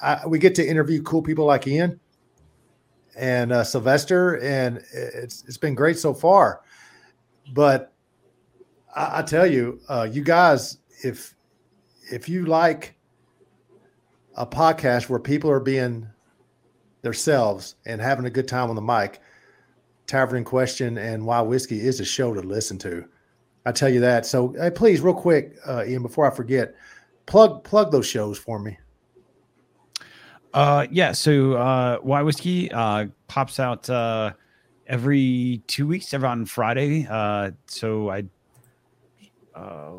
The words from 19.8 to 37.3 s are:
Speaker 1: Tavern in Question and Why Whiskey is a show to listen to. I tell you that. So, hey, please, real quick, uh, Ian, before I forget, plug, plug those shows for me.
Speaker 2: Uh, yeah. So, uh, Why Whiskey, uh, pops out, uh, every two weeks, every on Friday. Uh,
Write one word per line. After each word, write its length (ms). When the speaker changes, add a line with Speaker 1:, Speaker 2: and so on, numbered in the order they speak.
Speaker 1:
Tavern 320
in 60
Question 520
and 280
Why 160
Whiskey 400
is 180
a 60
show 280
to 80
listen 380
to. 260
I 40
tell 180
you 120
that. 260
So, 220
hey, 100
please, 320
real 140
quick, 400
uh, 200
Ian, 160
before 280
I 40
forget, 400
plug, 380
plug 280
those 140
shows 320
for 220
me. 180
Speaker 2:
Uh, 380
yeah. 200
So, 420
uh, 440
Why 240
Whiskey, 500
uh, 360
pops 320
out, 300
uh, 440
every 800
two 200
weeks, 260
every 140
on 180
Friday. 640
Uh, 420